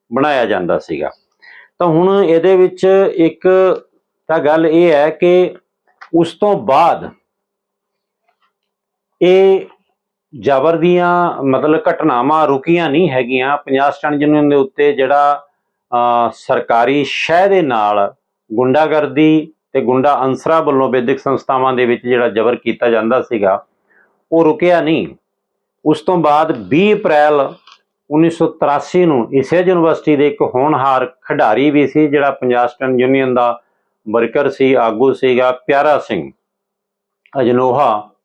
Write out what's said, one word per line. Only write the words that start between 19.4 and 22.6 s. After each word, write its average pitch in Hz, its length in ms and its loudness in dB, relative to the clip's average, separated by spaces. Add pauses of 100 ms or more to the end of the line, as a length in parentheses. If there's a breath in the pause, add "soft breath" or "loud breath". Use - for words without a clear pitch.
ਤੇ 135 80 -2
ਗੁੰਡਾ 127 440 0
ਅਨਸਰਾਂ 135 360 -2
ਵੱਲੋਂ 135 280 0
ਵਿਦਿਅਕ 127 300 -2
ਸੰਸਥਾਵਾਂ 131 540 -2
ਦੇ 127 120 0
ਵਿੱਚ 120 180 -2
ਜਿਹੜਾ 123 260 0
ਜ਼ਬਰ 110 260 0
ਕੀਤਾ 117 340 -4